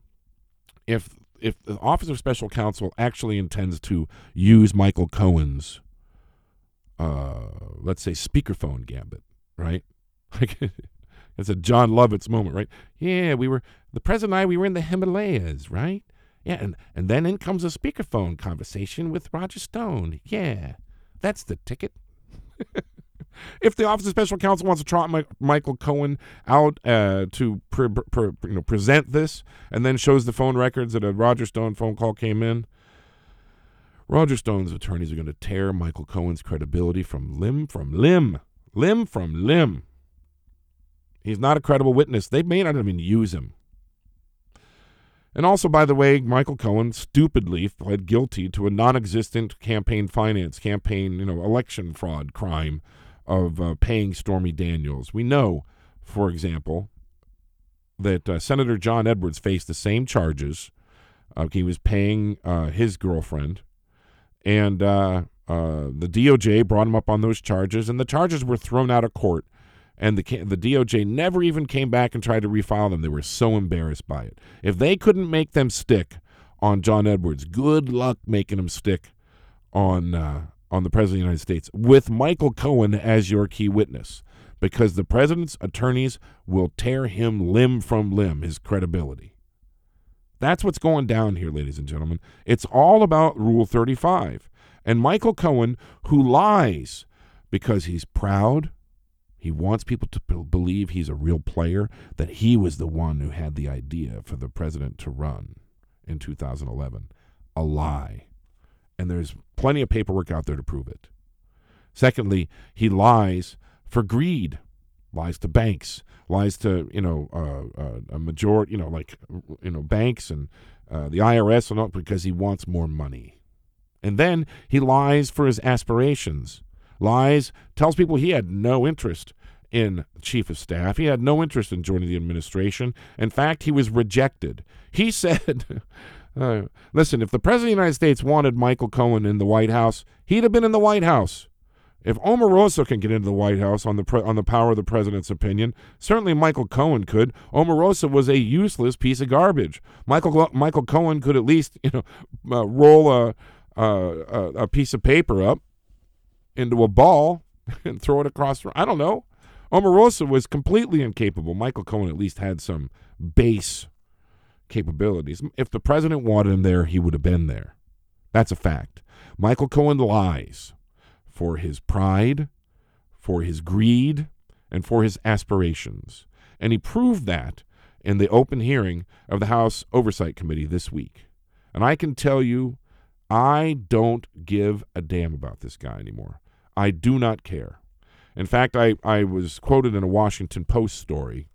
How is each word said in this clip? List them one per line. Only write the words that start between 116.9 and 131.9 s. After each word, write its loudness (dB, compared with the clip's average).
you -6
know, -4
uh, -10
uh, -10
a -10
majority, 0
you -6
know, -6
like, -10
you -10
know, -8
banks -2
and, -10
uh, -8
the -2
I 6
R 4
S 4
and -4
all, -2
because -6
he -4
wants -4
more -2
money. -10
And -2
then 2
he 2
lies 2
for 0
his 0
aspirations. -2
Lies, 4
tells 4
people 2
he 2
had 0
no 2
interest -6
in 0
chief -4
of -10
staff. -4
He 0
had 0
no 2
interest -4
in -6
joining -2